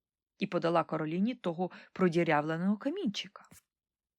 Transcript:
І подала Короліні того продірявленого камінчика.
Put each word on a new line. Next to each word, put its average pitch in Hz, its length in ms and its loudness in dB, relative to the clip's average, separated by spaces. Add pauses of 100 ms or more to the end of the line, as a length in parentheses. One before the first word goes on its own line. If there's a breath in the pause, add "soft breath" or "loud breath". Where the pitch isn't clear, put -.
(400)
І 190 80 -2
подала 170 360 2
Короліні 170 520 -2
того 175 360 -4 (220 loud breath)
продірявленого 165 840 2
камінчика. 277 640 -6 (760)